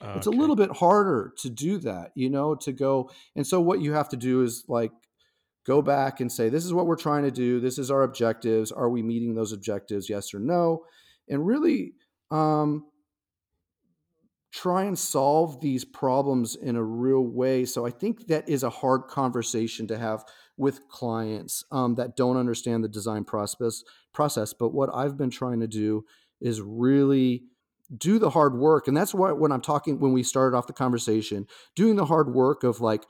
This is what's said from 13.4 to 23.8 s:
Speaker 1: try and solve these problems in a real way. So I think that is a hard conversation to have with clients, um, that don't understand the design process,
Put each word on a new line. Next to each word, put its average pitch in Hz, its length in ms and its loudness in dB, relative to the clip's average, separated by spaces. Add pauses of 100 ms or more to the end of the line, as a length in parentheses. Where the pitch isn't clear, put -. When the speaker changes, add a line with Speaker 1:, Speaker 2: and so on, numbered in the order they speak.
Speaker 1:
try 185 320 -2
and 196 140 -4
solve 147 640 0
these 131 240 -2
problems 131 720 0
in 120 200 -4
a 117 80 -2
real 127 380 0
way. 127 440 0
So 120 200 -4
I 120 60 -6
think 226 360 -6
that 156 220 -2
is 135 140 0
a 123 60 0
hard 131 340 0
conversation 117 840 -4
to 107 100 -4
have 110 280 -6 (340)
with 135 300 -2
clients, 113 800 -6
um, 127 240 0
that 120 200 -4
don't 127 220 2
understand 117 460 -2
the 110 60 -4
design 107 360 -6
process, 113 580 -4 (300)